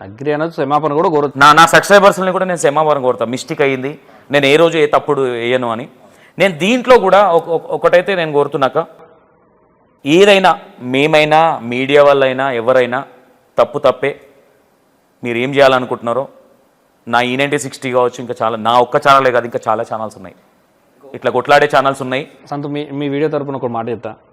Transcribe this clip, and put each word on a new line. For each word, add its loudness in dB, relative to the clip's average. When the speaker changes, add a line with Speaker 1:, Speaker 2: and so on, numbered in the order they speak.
Speaker 1:
అగ్రీ -8
అనొచ్చు, -4
క్షమాపణ -2
కూడా 0
కోరొచ్చు. -2
Speaker 2:
నా, 6
నా 6
సబ్స్క్రైబర్స్ని 4
కూడా -2
నేను -4
క్షమాపణ 0
కోరుతా. -2
మిస్టేక్ -6
అయ్యింది, -4
నేను 2
ఏ 4
రోజు 2
ఏ 2
తప్పుడు 0
వేయను -2
అని. -8
నేను 0
దీంట్లో 2
కూడా 2
ఒక, 0
ఒక, -4
ఒకటైతే 0
నేను -4
కోరుతున్నాక, -2
ఏదైనా 4
మేమైనా 2
మీడియా 0
వాళ్ళైనా 2
ఎవరైనా 0
తప్పు 0
తప్పే. -4
మీరు -4
ఏం -4
చేయాలనుకుంటున్నారో, 0
నా 2
ఈ -2
నైంటీ -2
సిక్స్టీ -10
కావచ్చు, -2
ఇంకా -10
చాలా, -4
నా 0
ఒక్క 0
ఛానలే 2
కాదు, 0
ఇంకా -8
చాలా -2
ఛానల్స్ -10
ఉన్నాయి, -20
ఇట్లా -4
కొట్లాడే 2
ఛానల్స్ 0
ఉన్నాయి. -6
Speaker 1:
సంతు, -10
మీ, -8
మీ -8
వీడియో -2
తరపున -6
ఒక -8
మాట -6
చెప్తా. -10